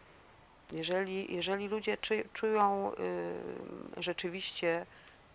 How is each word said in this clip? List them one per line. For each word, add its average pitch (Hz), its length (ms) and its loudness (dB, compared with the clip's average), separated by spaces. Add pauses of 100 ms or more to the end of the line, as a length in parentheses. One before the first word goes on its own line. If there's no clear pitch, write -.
(720)
Jeżeli, 185 640 0
jeżeli 190 340 0
ludzie 208 280 0
czy-, 214 360 0
czują, 202 600 4
y, 175 1080 -4
rzeczywiście 175 840 0 (480)